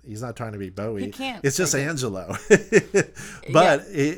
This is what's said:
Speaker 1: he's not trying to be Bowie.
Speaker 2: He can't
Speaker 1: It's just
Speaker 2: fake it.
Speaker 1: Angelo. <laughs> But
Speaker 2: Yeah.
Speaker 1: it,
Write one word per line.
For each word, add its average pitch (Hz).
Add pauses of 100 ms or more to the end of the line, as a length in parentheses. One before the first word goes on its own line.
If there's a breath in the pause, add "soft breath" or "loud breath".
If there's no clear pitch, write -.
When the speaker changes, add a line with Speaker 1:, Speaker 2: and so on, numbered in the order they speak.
Speaker 1:
he's 110
not 120
trying 113
to 104
be 98
Bowie. 101
Speaker 2:
He 104
can't 262
Speaker 1:
It's 135
just 180
Speaker 2:
fake 139
it. 151
Speaker 1:
Angelo. 104 (140)
<laughs> - (1000 loud breath)
But 156
Speaker 2:
Yeah. -
Speaker 1:
it, 156